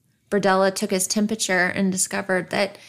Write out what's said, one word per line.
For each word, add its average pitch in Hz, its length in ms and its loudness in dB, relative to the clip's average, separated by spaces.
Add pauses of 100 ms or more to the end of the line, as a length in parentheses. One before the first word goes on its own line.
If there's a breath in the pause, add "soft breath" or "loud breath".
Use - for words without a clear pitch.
(280)
Berdella 190 460 2
took 202 160 -4
his 185 160 0
temperature 208 600 0
and 190 260 0
discovered 190 580 -2
that 196 260 -2 (120 loud breath)